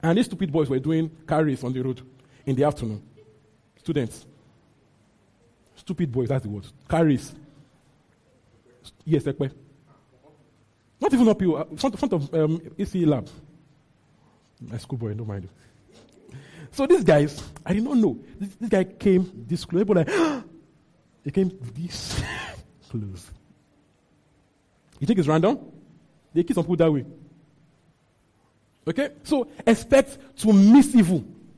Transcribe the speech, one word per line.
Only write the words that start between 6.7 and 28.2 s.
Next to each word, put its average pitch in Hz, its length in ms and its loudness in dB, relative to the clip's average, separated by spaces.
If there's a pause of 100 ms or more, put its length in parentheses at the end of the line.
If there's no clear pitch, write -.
Carries. 160 460 0 (1700)
Yes, 151 200 0
Ekpe. 139 260 -4 (1500)
Not 415 120 0
even 247 160 4
up 208 140 2
you, 170 140 2
uh, 151 80 -6 (120)
front, - 220 -4
front 285 140 -2
of, 147 220 -4
um, 160 280 0 (160)
E 202 60 -2
C 190 160 -4
E 170 40 0
lab. 147 240 0 (1300)
My 113 180 -14
school - 180 -12
boy, 110 160 -8
don't 107 140 -10
mind 101 180 -10
him. 90 60 -20 (1200)
So 277 160 -2
these 320 180 4
guys, 147 380 2 (240)
I 185 60 -2
did 208 100 -2
not 269 140 -2
know. 202 220 2 (200)
This, 196 180 -12
this 233 120 -8
guy 190 160 2
came 185 640 -2
this 165 180 -6
close. 175 180 -2
Everybody 190 280 2
like, 320 340 -2 (400)
<gasps> - 400 -20
he 143 60 -8
came 185 280 -2 (160)
this - 480 -10 (320)
<laughs> - 360 -20
close. 98 400 -12 (1700)
You 143 80 -6
think 208 120 2
it's 147 100 2
random? 165 300 2 (760)
They 165 100 0
kill 190 120 -2
some 175 100 0
people 170 120 -2
that 160 140 4
way. 139 140 -2 (1800)